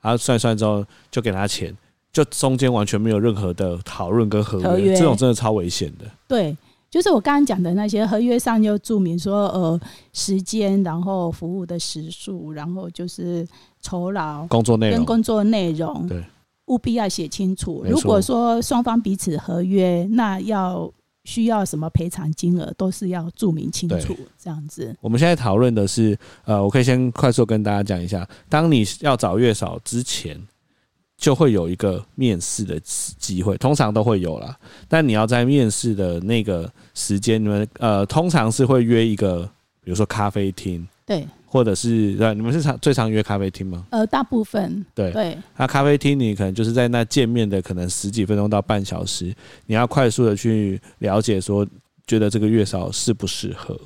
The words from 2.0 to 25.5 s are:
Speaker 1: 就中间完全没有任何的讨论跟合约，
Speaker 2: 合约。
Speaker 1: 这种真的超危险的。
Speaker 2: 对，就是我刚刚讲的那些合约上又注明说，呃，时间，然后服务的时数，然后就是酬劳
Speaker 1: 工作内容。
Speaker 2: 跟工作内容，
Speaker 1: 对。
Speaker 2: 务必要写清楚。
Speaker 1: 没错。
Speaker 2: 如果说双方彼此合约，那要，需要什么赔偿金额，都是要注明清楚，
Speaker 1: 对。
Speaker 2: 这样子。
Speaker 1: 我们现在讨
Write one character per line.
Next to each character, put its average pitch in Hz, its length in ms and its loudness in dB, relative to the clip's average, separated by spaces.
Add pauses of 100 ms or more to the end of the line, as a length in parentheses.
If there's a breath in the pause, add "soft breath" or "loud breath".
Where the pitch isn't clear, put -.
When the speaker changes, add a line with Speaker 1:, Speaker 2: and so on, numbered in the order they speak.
Speaker 1:
就 160 140 2
中 131 300 0
间 127 160 2
完 104 140 2
全 104 140 -2
没 113 100 2
有 107 80 4
任 110 160 2
何 95 200 -2
的 90 300 -2
讨 90 260 -8
论 110 180 2
跟 107 160 0
合 95 160 -4
约， 127 80 0
Speaker 2:
合 180 100 2
约。 196 160 4
Speaker 1:
这 180 80 6
种 139 140 6
真 127 120 2
的 120 60 4
超 110 180 0
危 92 160 0
险 80 300 -4
的。 - 60 -18 (240)
Speaker 2:
对， 175 280 0 (340 soft breath)
就 349 120 0
是 392 80 2
我 262 100 4
刚 285 120 0
刚 285 120 6
讲 202 160 0
的 175 140 2
那 208 140 0
些 214 180 0
合 208 140 0
约 240 180 2
上 226 240 2
又 208 160 2
注 214 220 -2
明 175 180 0
说， 202 300 0
呃， 170 320 0 (320 loud breath)
时 190 280 -2
间， 196 440 0
然 170 180 -4
后 180 300 -2
服 175 260 -8
务 180 80 -8
的 170 120 -8
时 160 320 -8
数， 170 420 -12
然 151 200 -10
后 185 180 -8
就 175 180 -10
是 175 380 -6 (340 soft breath)
酬 180 320 -6
劳 156 340 -6
Speaker 1:
工 117 160 2
作 113 140 4
内 110 140 2
容。 233 80 2
Speaker 2:
跟 - 60 2
工 226 180 2
作 214 200 0
内 202 300 2
容， 165 340 -4
Speaker 1:
对。 87 160 -6 (440)
Speaker 2:
务 254 120 0
必 226 160 -2
要 220 140 0
写 170 180 -6
清 185 300 -2
楚。 - 260 -8
Speaker 1:
没 - 80 -2
错。 - 0 -
Speaker 2:
如 277 160 2
果 196 160 4
说 233 400 0
双 240 220 0
方 233 160 2
彼 196 160 -2
此 185 200 -2
合 175 260 -4
约， 185 500 2
那 220 280 0
要， 185 500 -4 (340)
需 226 200 -2
要 220 180 2
什 175 160 -4
么 156 120 -4
赔 165 180 -2
偿 156 240 -6
金 175 260 0
额， - 180 -6
都 190 140 -2
是 190 180 -6
要 175 260 -6
注 196 180 0
明 147 180 -4
清 - 180 -4
楚， 170 260 -2
Speaker 1:
对。 - 120 -14 (120)
Speaker 2:
这 - 120 -12
样 151 180 -10
子。 113 320 -12
Speaker 1:
我 113 100 -6
们 117 80 2
现 165 100 4
在 175 80 4
讨 110 220 2